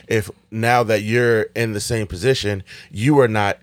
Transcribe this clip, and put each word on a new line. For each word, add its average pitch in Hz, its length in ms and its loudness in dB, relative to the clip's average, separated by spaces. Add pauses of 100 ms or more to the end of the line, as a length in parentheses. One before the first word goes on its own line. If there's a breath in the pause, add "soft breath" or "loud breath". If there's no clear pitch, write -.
if 110 220 -2 (220)
now 117 320 2
that 107 180 0
you're 113 540 0
in 113 180 -2
the 104 80 -4
same 113 240 -4
position, 101 580 -2 (280 loud breath)
you 139 280 2
are 123 80 6
not 104 360 -2